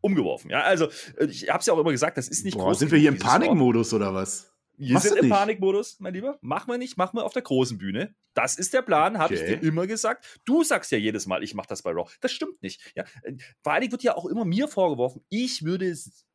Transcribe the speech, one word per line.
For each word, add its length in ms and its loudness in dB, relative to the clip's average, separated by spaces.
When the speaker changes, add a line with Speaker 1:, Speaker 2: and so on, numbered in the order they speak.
Speaker 1:
umgeworfen, 500 0
ja. 120 0
Also, 260 4
äh, 100 0
ich 240 -8
hab's 160 0
ja 60 4
auch 60 4
immer 140 4
gesagt, 260 0
das 100 -6
ist 160 -6
nicht 120 -4
Speaker 2:
Boah, 100 -2
Speaker 1:
groß 140 2
Speaker 2:
sind 100 2
wir 80 8
Speaker 1:
genug, 40 10
Speaker 2:
hier 80 10
im 40 2
Speaker 1:
dieses 180 -2
Raw. 80 8
Speaker 2:
Panikmodus 540 4
oder 200 0
was? 360 -6
Speaker 1:
Wir 180 -2
Speaker 2:
Machst 120 4
Speaker 1:
sind 100 4
Speaker 2:
du 40 2
Speaker 1:
im 80 4
Speaker 2:
nicht? 100 2
Speaker 1:
Panikmodus, 640 -2
mein 140 -8
Lieber. 260 -6
Machen 300 -6
wir 80 -4
nicht, 180 -10
machen 200 -2
wir 80 -2
auf 80 -6
der 100 -4
großen 360 0
Bühne. 340 -6
Das 240 0
ist 160 -4
der 80 4
Plan, 360 2
hab 120 2
ich 100 -2
Speaker 2:
Okay. 200 -2
Speaker 1:
dir 80 2
immer 180 0
gesagt. 580 -6
Du 200 4
sagst 260 -2
ja 80 2
jedes 300 -2
Mal, 160 -2
ich 100 -10
mach 120 -8
das 160 -10
bei 100 -4
Raw. 180 -6
Das 120 -4
stimmt 300 -10
nicht, 180 -10
ja. 80 -8
Äh, 120 -12
vor 100 -2
allen 100 2
Dingen 100 -4
wird 100 -8
ja 140 0
auch 100 -8
immer 180 -4
mir 240 0
vorgeworfen, 600 -2
ich 360 -4
würde 240 -2
es 460 -12